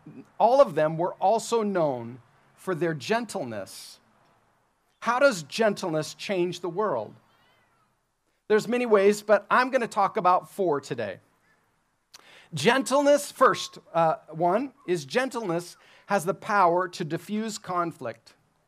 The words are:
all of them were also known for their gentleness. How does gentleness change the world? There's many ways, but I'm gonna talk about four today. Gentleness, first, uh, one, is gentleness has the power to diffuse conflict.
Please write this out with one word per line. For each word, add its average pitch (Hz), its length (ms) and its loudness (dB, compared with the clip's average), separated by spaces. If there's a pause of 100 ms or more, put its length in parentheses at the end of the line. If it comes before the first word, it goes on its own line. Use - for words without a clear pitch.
(380)
all 240 220 6
of 220 140 6
them 156 240 0
were 175 160 -2
also 220 480 0
known 139 560 -2 (380)
for - 180 -6
their 165 200 -2
gentleness. 139 1080 -8 (1000)
How 233 180 -2
does 254 260 4
gentleness 185 720 -2
change 180 460 -4
the 185 80 -8
world? 156 460 -4 (1300)
There's 208 200 2
many 247 160 -2
ways, 208 380 4
but 202 280 4
I'm 254 200 2
gonna 233 160 0
talk 202 300 -2
about 180 340 2
four 165 300 -2
today. 113 400 -8 (1300)
Gentleness, 269 800 2
first, - 480 0 (160)
uh, 165 220 2 (140)
one, 175 420 -2 (160)
is 170 160 -4
gentleness 196 720 -4 (300)
has 202 180 -2
the 190 100 -2
power 180 540 2
to 175 160 -10
diffuse 208 540 -6
conflict. 165 760 -8 (340)